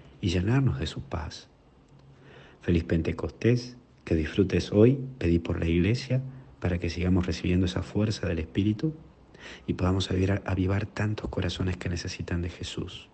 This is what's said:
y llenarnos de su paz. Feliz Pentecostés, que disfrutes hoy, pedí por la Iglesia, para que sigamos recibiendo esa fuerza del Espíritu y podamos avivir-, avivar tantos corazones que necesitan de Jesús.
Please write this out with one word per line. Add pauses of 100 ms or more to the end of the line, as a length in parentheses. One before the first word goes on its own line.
(200)
y
llenarnos
de
su
paz. (1120)
Feliz
Pentecostés, (280)
que
disfrutes
hoy, (200)
pedí
por
la
Iglesia, (380)
para
que
sigamos
recibiendo
esa
fuerza
del
Espíritu (720)
y
podamos
avivir-,
avivar
tantos
corazones
que
necesitan
de
Jesús.